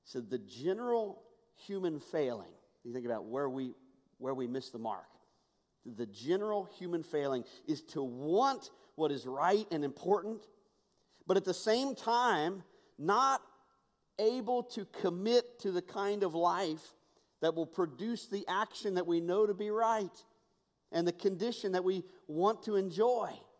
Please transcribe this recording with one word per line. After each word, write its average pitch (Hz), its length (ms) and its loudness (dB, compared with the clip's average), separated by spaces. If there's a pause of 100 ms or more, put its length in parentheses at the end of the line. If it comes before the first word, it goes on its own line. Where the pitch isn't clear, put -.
He - 60 -20
said, 120 180 -8
"The 127 80 -2
general 202 880 -4 (320)
human 185 440 -4
failing," 120 540 -4 (320)
you 120 80 -10
think 120 140 -6
about 110 180 -2
where 131 240 -2
we, 131 240 -6 (460)
where 127 160 -4
we 131 120 -4
miss 127 220 -6
the 117 100 -12
mark. 107 300 -8 (760)
"The 120 180 -8
general 180 640 -2 (100)
human 170 240 -4
failing 139 420 -2 (220)
is 151 140 -2 (120)
to 143 100 -4
want 160 680 0 (260)
what 151 160 2
is 127 140 -6
right 175 440 2
and 156 120 -2
important, 196 640 -2 (800)
but 190 120 6
at 190 80 2
the 180 80 2
same 247 400 2
time, 196 720 4 (340)
not 247 420 4 (800)
able 240 460 2
to 233 200 -8
commit 208 760 0
to 196 120 -2
the 180 80 0
kind 202 420 -2
of 175 120 2
life 175 580 0 (480)
that 160 140 2
will 165 120 -2
produce 170 600 -2
the 202 200 -6
action 202 500 -2
that 180 100 2
we 170 160 2
know 185 240 4
to 208 80 0
be 208 160 -4
right 220 520 0 (680)
and 170 160 0
the 175 60 4
condition 196 600 -2
that 180 120 0
we 185 180 0 (240)
want 185 360 2
to 214 140 0
enjoy." 196 540 2 (280)